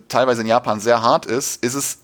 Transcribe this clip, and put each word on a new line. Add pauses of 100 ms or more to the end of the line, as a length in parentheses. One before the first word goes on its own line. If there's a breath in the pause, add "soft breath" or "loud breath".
teilweise
in
Japan
sehr
hart
ist,
ist
es